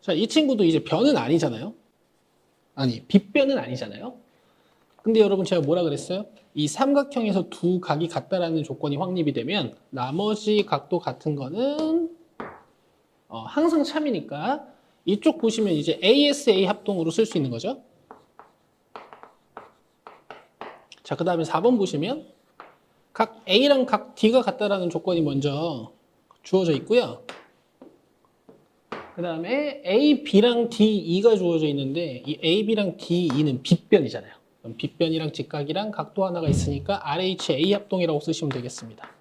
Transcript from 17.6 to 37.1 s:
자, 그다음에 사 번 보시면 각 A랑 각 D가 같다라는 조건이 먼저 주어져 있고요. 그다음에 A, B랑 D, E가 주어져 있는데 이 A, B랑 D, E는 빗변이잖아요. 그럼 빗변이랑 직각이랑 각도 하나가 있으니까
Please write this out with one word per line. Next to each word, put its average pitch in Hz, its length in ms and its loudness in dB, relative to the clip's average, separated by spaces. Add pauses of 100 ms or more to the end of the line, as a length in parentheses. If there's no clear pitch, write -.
자, - 120 -6
그다음에 165 300 -2
사 160 160 -2
번 247 160 4
보시면 202 500 -2 (840)
각 - 340 -4
A랑 262 400 4
각 - 280 -2
D가 233 280 4
같다라는 196 460 -2
조건이 170 320 -2
먼저 139 720 -2 (500)
주어져 185 300 2
있고요. 180 500 0 (2000)
그다음에 185 680 -4
A, 262 360 4
B랑 233 480 4
D, 214 260 4
E가 185 400 4
주어져 170 300 0
있는데 139 600 -4
이 147 160 -8
A, 185 220 2
B랑 202 320 -2
D, 175 380 -2
E는 139 280 0
빗변이잖아요. 143 720 2 (300)
그럼 113 140 -14
빗변이랑 160 560 -4
직각이랑 156 580 -6
각도 - 340 -4
하나가 175 240 -4
있으니까 143 600 -2